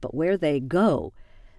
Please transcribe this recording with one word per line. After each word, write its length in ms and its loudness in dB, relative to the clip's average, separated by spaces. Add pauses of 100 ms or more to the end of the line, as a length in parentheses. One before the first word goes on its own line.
but 140 -8
where 220 0
they 220 0
go. 540 0 (460)